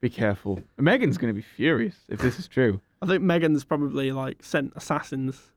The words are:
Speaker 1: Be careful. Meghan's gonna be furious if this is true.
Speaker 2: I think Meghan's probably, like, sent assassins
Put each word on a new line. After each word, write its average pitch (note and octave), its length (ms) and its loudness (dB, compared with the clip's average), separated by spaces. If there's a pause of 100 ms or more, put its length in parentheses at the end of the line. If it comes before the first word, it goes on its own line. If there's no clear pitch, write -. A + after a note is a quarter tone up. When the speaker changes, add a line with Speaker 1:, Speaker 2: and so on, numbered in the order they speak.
Speaker 1:
Be B2 80 0
careful. G2+ 520 -2 (180)
Meghan's F3 380 2
gonna A#2 160 -2
be G#2 100 -4
furious E3 520 0 (140)
if G2+ 100 -8
this B2 200 0
is F3+ 80 -12
true. A2 340 2 (220)
Speaker 2:
I - 40 -4
think F#3 160 2
Meghan's E3 400 4
probably, C#3 480 -2
like, C3+ 320 -6
sent C#3 320 -4
assassins C3+ 800 -6